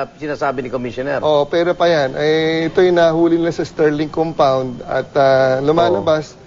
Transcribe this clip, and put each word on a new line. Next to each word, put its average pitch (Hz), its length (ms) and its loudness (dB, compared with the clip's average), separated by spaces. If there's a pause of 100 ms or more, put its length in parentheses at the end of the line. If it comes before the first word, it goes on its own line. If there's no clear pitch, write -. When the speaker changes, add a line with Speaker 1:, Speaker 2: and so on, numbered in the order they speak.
Speaker 1:
sa 127 80 -10
sinasabi 139 480 -6
ni 127 100 -8
Commissioner. 127 520 -6
Speaker 2:
Oo, 147 240 2
pero 170 260 0
pa 175 160 0
yan. 143 260 0
Eh, 160 540 0
ito'y 180 240 2
nahuli 165 460 4
nila 165 160 -2
sa 175 100 -6
Sterling 151 460 -2
Compound 135 760 -2
at, 131 300 -4
ah, 131 480 2
lumalabas, 165 720 0
Speaker 1:
Oo. - 140 -20